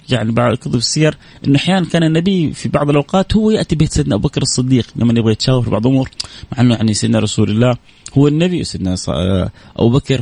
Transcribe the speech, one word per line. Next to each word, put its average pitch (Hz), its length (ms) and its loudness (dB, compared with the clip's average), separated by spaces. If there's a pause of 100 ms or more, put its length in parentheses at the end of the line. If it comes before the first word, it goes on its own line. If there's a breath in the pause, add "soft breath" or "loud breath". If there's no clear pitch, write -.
يعني 113 220 -2
بعض 117 240 0
كتب - 200 -6
السير 151 420 0 (300 loud breath)
إنه 139 80 4
أحيانًا 180 300 0
كان 170 180 0
النبي 165 500 0
في - 160 -8
بعض 147 200 0
الأوقات 165 460 0
هو 214 160 2
يأتي 185 240 0
بيت 151 160 2
سيدنا 143 240 0
أبو 117 120 0
بكر - 140 -4
الصديق 127 540 0
لما 117 240 2
يبغى 113 120 2
يتشاور 127 300 0
في 113 80 -2
بعض 110 180 0
الأمور، 131 220 0 (420 loud breath)
مع 120 100 -2
إنه 123 140 4
يعني 110 180 0
سيدنا 113 260 0
رسول 107 300 0
الله 117 280 0 (400 loud breath)
هو 143 100 6
النبي 160 340 0
وسيدنا 92 340 -4
ص-، - 140 -6
آه، 92 420 0 (260 loud breath)
أبو 117 120 2
بكر 131 320 0